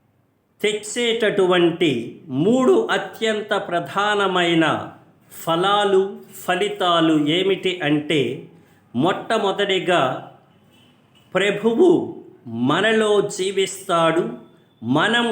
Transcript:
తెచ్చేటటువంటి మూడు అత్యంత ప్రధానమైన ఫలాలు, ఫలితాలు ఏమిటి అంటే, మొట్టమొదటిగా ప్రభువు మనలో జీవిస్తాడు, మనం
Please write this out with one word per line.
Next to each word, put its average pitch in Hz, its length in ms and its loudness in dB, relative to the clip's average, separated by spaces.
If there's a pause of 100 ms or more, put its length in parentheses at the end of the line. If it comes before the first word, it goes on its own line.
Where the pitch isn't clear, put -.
(600)
తెచ్చేటటువంటి 196 1300 0 (380)
మూడు 233 440 2 (180)
అత్యంత 208 640 -4 (140)
ప్రధానమైన 180 1000 0 (680)
ఫలాలు, 190 680 0 (420)
ఫలితాలు 180 720 2 (220)
ఏమిటి 185 360 0 (100)
అంటే, 147 380 0 (720)
మొట్టమొదటిగా 185 1080 0 (1300)
ప్రభువు 226 540 2 (580)
మనలో 190 640 2 (260)
జీవిస్తాడు, 185 840 0 (600)
మనం 196 480 0